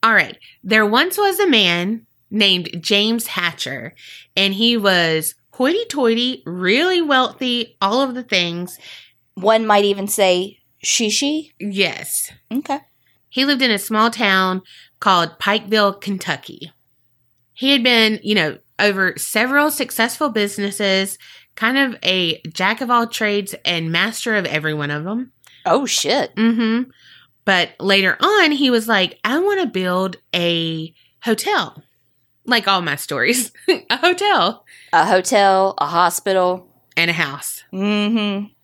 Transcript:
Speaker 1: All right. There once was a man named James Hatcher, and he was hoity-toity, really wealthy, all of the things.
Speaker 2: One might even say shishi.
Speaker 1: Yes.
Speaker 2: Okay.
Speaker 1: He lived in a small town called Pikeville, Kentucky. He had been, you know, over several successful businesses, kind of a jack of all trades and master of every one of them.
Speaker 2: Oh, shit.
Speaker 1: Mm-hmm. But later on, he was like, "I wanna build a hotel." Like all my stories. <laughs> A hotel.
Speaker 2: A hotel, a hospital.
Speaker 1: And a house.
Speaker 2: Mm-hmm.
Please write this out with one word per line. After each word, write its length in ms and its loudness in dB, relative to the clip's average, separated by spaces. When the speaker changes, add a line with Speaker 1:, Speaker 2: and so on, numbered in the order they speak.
Speaker 1:
All 120 4
right. 240 -2
There 240 2
once 320 0
was 220 0
a 80 4
man 580 0
named 400 0
James 460 0
Hatcher, 680 -4
and 180 2
he 220 2
was 580 2
hoity-toity, 960 0
really 560 0
wealthy, 800 -2
all 200 2
of 140 -2
the 80 -8
things. 560 -4
Speaker 2:
One 320 2
might 180 4
even 220 0
say 540 0
shishi. 760 -2
Speaker 1:
Yes. 720 -4
Speaker 2:
Okay. 260 -4
Speaker 1:
He 160 -2
lived 180 0
in 100 2
a 60 0
small 320 0
town 520 0
called 380 2
Pikeville, 640 0
Kentucky. 720 -8
He 200 0
had 100 2
been, 400 2
you 120 -2
know, 240 -2
over 400 0
several 520 0
successful 600 -2
businesses, 880 -2
kind 240 0
of 240 0
a 380 -2
jack 280 -2
of 100 -4
all 160 2
trades 480 -4
and 280 -2
master 440 -2
of 100 -2
every 280 -2
one 160 -4
of 140 -6
them. 280 -6
Speaker 2:
Oh, 180 2
shit. 520 -2
Speaker 1:
Mm-hmm. 540 0
But 340 2
later 420 2
on, 320 4
he 180 2
was 180 2
like, 340 0
"I 160 -2
wanna 280 0
build 500 -2
a 580 -2
hotel." 600 -2
Like 200 0
all 140 2
my 160 -4
stories. 640 -2
<laughs> 300 -2
A 80 0
hotel. 680 0
Speaker 2:
A 140 6
hotel, 720 4
a 80 0
hospital. 840 0
Speaker 1:
And 140 2
a 40 0
house. 480 -6
Speaker 2:
Mm-hmm. 760 -2